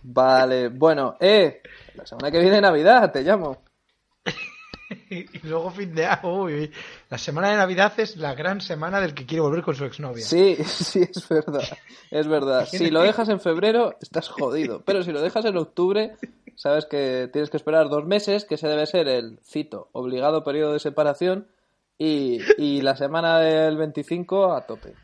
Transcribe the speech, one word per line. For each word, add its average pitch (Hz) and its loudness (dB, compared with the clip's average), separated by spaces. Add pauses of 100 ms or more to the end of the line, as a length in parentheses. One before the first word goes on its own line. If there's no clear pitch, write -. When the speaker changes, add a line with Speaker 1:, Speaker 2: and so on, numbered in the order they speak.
Speaker 1:
Vale, 127 4
bueno, 139 2
eh, 190 4 (320)
la - -18
semana 143 -6
que 165 2
viene 190 6
Navidad, 190 6
te 135 -2
llamo. 165 0 (1500)
Speaker 2:
Y, 175 -10 (200)
y - -16
luego 165 -4
fin 185 -10
de 160 0
año, 185 -4 (220)
uy, 165 -6
uy. 151 -6 (380)
La 120 -10
semana 175 -4
de 208 0
Navidad 190 2
es 214 -4
la 151 -6
gran 180 -6
semana 175 -6
del 165 -4
que 139 -12
quiere 160 -4
volver 156 0
con 165 -4
su 139 -8
exnovia. 123 -10
Speaker 1:
Sí, 180 4
<laughs> 151 -4
sí, - -2
es - -2
verdad, 151 -2 (440)
es 151 -2
verdad. 135 2
Speaker 2:
<laughs> - -12
Tiene 185 0
Speaker 1:
Si 160 2
lo 160 4
Speaker 2:
que 185 6
Speaker 1:
dejas 214 0
en 202 -2
febrero, 202 0
estás - -8
jodido. 135 -4
Pero 190 0
si 175 -6
lo 147 -4
dejas 185 -2
en 202 -2
octubre, 196 -2 (400)
sabes 151 0
que 131 -4
tienes 147 -2
que 151 -6
esperar 151 2
dos 147 -2
meses, 208 -2
que 156 -4
ese 156 -4
debe 151 0
ser 156 0
el, 117 -4
cito, - -10
"obligado 131 -2
periodo 151 -2
de 147 -2
separación", 151 -2 (500)
y, 139 0 (180)
y 143 0
la 135 0
semana 165 0
del 160 2
veinticinco 170 -2
a 131 -4
tope. - -14 (100)